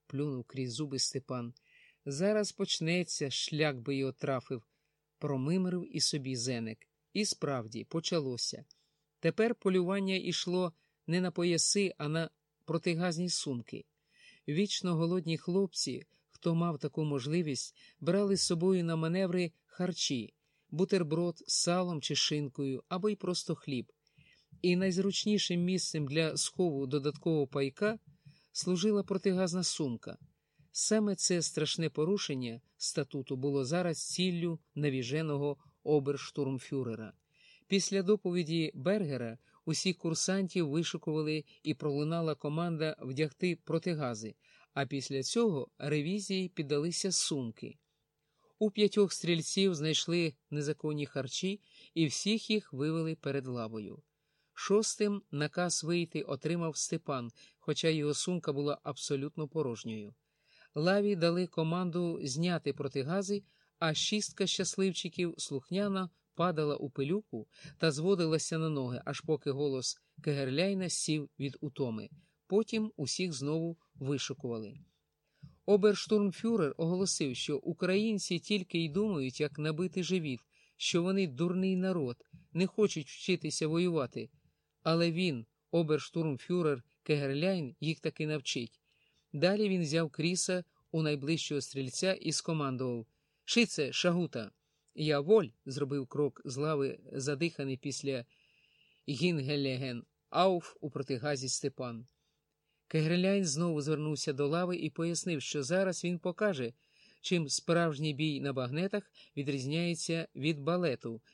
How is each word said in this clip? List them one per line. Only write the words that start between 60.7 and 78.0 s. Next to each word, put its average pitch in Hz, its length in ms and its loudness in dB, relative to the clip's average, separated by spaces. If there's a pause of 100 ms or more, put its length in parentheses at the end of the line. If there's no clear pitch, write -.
Лаві 202 400 2
дали 170 320 2
команду 165 760 0
зняти 151 500 0
протигази, 175 720 -2 (360)
а 160 140 2
шістка - 540 0
щасливчиків 180 920 0
слухняно 190 720 -2 (260)
падала 156 400 2
у 139 140 -6
пилюку 139 580 -4 (300)
та 160 140 4
зводилася 165 640 2
на 160 120 0
ноги, 127 360 -2
аж 139 160 -6
поки 151 300 0
голос 135 460 -2 (240)
Кегерляйна 160 680 0
сів 151 400 -2 (100)
від 135 220 -6
утоми. 117 480 -4 (380)
Потім 220 480 0
усіх 165 380 -2
знову 160 440 -4 (180)
вишукували. 123 840 -6 (880)
Оберштурмфюрер 202 1120 4
оголосив, 165 580 0
що 147 220 -2
українці 185 800 0